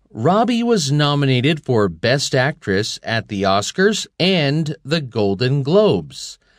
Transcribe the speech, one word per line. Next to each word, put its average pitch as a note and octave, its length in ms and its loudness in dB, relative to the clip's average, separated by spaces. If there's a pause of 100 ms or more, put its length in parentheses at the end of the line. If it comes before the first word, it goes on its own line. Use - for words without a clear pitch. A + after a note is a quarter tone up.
(100)
Robbie G#3+ 540 0
was G#3 260 0
nominated C#3+ 720 2
for G#2+ 240 2
Best A2+ 460 -2
Actress A#2 680 -2
at A2 240 -4
the G2+ 140 -4
Oscars G#2 680 0 (100)
and D#3 560 0 (100)
the D#3+ 160 -2
Golden B2 640 0
Globes. C#3 760 0 (200)